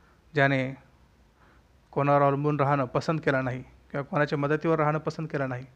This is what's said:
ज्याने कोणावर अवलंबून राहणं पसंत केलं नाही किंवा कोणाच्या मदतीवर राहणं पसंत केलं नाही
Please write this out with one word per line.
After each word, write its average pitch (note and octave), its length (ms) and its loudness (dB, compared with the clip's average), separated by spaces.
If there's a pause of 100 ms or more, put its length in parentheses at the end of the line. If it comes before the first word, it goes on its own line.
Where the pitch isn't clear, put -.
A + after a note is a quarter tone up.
(340)
ज्याने C3+ 400 2 (1160)
कोणावर C#3+ 300 4
अवलंबून C#3+ 380 2
राहणं C#3 240 2
पसंत D#3 340 -2
केलं C3+ 260 0
नाही B2+ 180 -6
किंवा - 400 -12
कोणाच्या D3 360 -2
मदतीवर D#3 400 0
राहणं D3+ 200 0
पसंत D#3 280 -8
केलं C#3 220 -4
नाही B2+ 160 -8 (120)